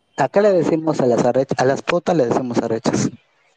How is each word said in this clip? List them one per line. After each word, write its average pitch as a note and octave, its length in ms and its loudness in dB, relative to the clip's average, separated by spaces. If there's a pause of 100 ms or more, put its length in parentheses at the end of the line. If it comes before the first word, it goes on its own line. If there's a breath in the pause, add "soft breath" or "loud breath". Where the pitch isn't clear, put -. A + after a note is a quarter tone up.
(180)
Acá E3+ 240 0
le G#3 120 4
decimos D#3+ 460 0
a C3+ 60 0
las A#2 200 2
arrech-, B2+ 320 0
a B2+ 80 2
las C3 160 0
putas F3 340 -2
le C3+ 120 2
decimos A#2+ 320 -2
arrechas. - 500 -2 (480)